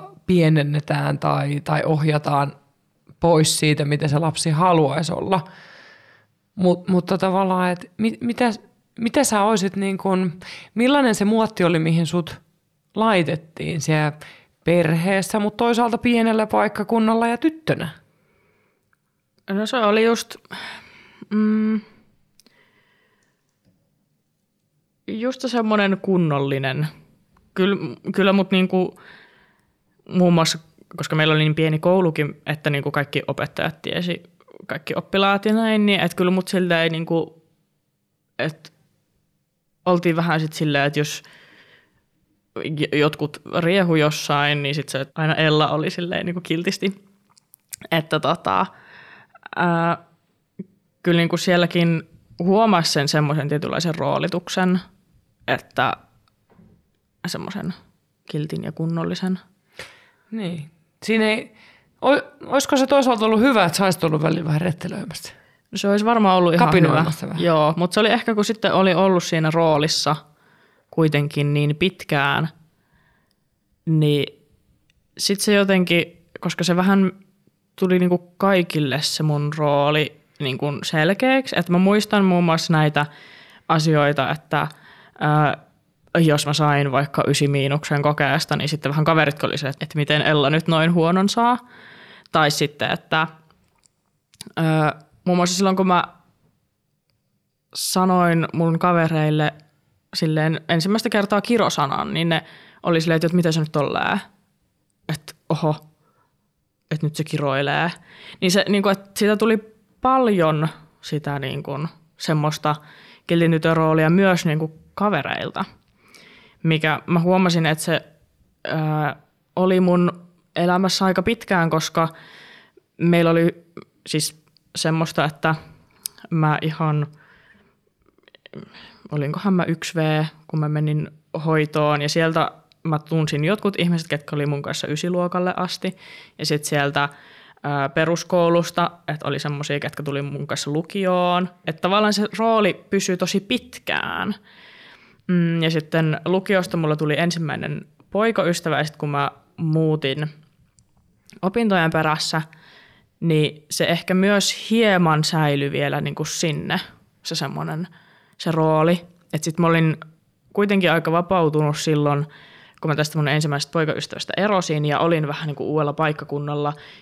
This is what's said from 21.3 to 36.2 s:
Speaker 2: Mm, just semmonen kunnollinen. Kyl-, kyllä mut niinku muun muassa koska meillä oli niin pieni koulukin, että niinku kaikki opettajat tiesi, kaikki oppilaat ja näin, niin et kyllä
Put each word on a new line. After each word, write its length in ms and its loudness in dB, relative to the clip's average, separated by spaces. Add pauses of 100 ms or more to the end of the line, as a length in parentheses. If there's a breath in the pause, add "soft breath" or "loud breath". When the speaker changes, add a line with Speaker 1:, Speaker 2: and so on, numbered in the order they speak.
Speaker 2:
Mm, 500 0 (3250 soft breath)
just 380 -6
semmonen 560 0
kunnollinen. 840 -2 (640 loud breath)
Kyl-, 600 -2
kyllä 180 4
mut 180 2
niinku 500 0 (1080 soft breath)
muun 240 4
muassa 260 2 (380)
koska 200 -6
meillä 180 2
oli 100 2
niin 100 2
pieni 240 0
koulukin, 680 0
että 240 -4
niinku 200 -2
kaikki 360 -4
opettajat 560 -4
tiesi, 400 -6 (440)
kaikki 300 -8
oppilaat 480 0
ja 80 2
näin, 340 2
niin 140 2
et 140 -2
kyllä 160 0